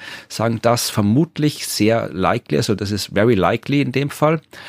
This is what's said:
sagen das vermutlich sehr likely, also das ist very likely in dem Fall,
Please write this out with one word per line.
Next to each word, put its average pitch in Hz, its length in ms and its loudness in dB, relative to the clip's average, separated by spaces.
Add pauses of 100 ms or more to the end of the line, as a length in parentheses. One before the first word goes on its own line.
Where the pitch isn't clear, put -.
(280)
sagen 113 320 -2
das 120 300 0
vermutlich 147 760 0
sehr 107 440 0
likely, 92 480 0
also 117 160 0
das 101 160 -4
ist - 240 -6
very 110 200 4
likely 110 460 0
in 131 100 -2
dem 139 200 -2
Fall, 156 320 0 (260)